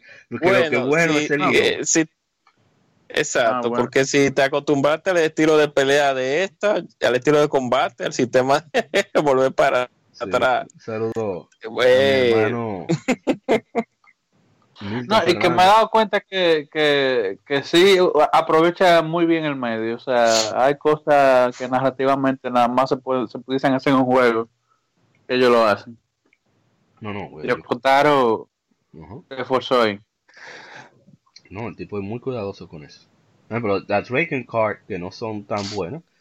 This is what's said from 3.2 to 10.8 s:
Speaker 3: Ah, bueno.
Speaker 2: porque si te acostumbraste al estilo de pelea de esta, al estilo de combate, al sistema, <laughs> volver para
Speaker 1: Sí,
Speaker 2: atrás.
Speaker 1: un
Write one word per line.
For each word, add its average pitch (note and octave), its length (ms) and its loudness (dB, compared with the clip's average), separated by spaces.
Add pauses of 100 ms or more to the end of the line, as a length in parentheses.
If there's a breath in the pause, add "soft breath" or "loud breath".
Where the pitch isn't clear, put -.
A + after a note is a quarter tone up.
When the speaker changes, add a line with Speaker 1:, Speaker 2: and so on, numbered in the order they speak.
Speaker 3:
Ah, - 20 0
bueno. A#2 80 -4
Speaker 2:
porque B2+ 300 0
si C#3 240 2
te C#3 120 0
acostumbraste C#3+ 680 0
al F3+ 80 2
estilo D#3 400 2
de D3 100 4
pelea C#3 460 2
de C3+ 300 -2
esta, G3+ 320 -4
al - 380 -4
estilo D3 280 2
de D3+ 80 2
combate, C#3 560 -2
al D3+ 80 -8
sistema, C3 580 0
<laughs> G3 500 -2
volver C3 300 2
para C3 380 0 (220)
Speaker 1:
Sí, - 120 -12
Speaker 2:
atrás. A#2+ 480 -2
Speaker 1:
un - 80 -20